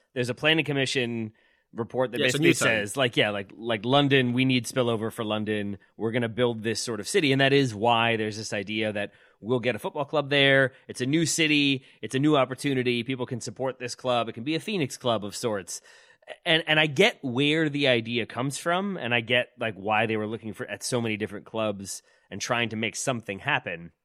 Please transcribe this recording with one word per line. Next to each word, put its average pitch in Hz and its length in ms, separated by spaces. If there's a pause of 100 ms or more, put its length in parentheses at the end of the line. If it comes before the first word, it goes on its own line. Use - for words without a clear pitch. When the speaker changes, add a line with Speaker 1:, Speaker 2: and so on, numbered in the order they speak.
(140)
Speaker 1:
there's 123 160
a 123 40
planning 156 320
commission 120 640 (420)
report 123 380
that 120 80
Speaker 2:
Yeah, 143 60
it's 127 100
a 147 40
Speaker 1:
basically 156 300
Speaker 2:
new 113 60
town. 107 120
Speaker 1:
says, 104 100
like, 131 180
yeah, 120 140
like, 101 260
like, 113 300
"London, 135 480
we 127 100
need 127 220
spillover 117 480
for 120 100
London. 107 540 (180)
We're 110 160
gonna 120 160
build 113 340
this 107 200
sort 110 180
of 98 80
city." 156 240
And 135 80
that 135 140
is 139 200
why 117 440
there's 107 180
this 110 160
idea 107 400
that 104 220 (260)
we'll 117 220
get 113 160
a - 20
football 151 240
club 143 260
there. 135 440 (160)
It's 107 100
a 127 60
new 156 200
city. 147 600 (160)
It's 110 120
a 135 60
new 147 160
opportunity. 127 680
People 123 220
can 120 140
support 123 400
this 123 160
club. 120 320
It 113 60
can 117 100
be 156 120
a 160 40
Phoenix 175 380
club 113 260
of 104 100
sorts. 104 460 (640)
And, 165 220
and 156 140
I 160 60
get 180 340
where 147 480
the 143 180
idea 117 380
comes 135 320
from, 185 400
and 120 180
I 120 60
get, 120 360
like, 113 180
why 107 300
they 110 120
were 107 100
looking 110 240
for, 123 180
at 101 140
so 123 160
many 113 160
different 104 300
clubs 104 560 (280)
and 101 120
trying 120 280
to 110 60
make 107 220
something 110 420
happen. 92 540 (120)